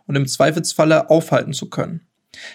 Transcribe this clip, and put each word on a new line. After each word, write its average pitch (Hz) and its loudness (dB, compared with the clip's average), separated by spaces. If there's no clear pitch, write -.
und 143 -2
im 139 0
Zweifelsfalle 156 2
aufhalten 160 2
zu - -10
können. - -8